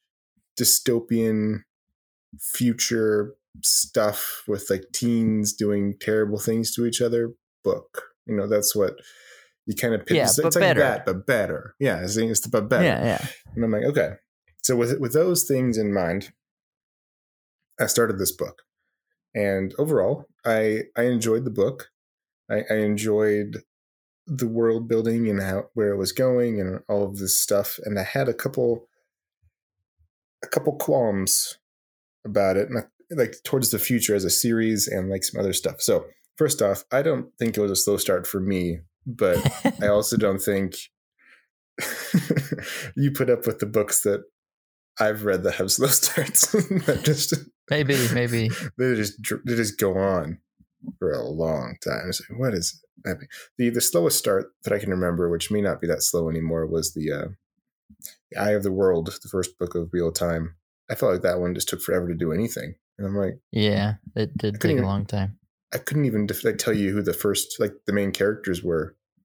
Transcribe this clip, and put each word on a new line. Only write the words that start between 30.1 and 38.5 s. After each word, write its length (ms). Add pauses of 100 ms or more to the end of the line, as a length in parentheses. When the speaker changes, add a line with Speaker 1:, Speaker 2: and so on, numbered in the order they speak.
Speaker 1:
a 20
couple 300
qualms 840 (640)
about 320
it, 120
and 100
I, 40 (280)
like, 320
towards 300
the 80
future 340
as 100
a 60
series 560
and, 240
like, 140
some 160
other 120
stuff. 300
So 240 (320)
first 240
off, 300
I 100
don't 340
think 220
it 20
was 120
a 40
slow 220
start 300
for 120
me, 380 (300)